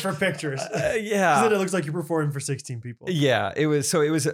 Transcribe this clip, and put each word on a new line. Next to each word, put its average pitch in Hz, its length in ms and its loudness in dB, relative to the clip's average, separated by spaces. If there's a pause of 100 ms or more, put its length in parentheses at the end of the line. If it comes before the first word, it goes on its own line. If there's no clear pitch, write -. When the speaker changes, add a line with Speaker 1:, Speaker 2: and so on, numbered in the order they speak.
Speaker 1:
for 190 120 -4
pictures. 147 480 -4
Speaker 2:
uh, - 120 -8
Speaker 1:
'Cause 190 300 0
Speaker 2:
yeah. 196 400 4
Speaker 1:
then 220 100 4
it 202 60 2
looks 185 140 -2
like 180 120 0
you're 151 100 -6
performing 160 380 -2
for 143 80 -6
sixteen 127 400 -8
people. 120 280 -12
Speaker 2:
Yeah, 127 480 2
it 151 120 2
was, 147 200 0
so 165 120 2
it 151 100 2
was 156 240 0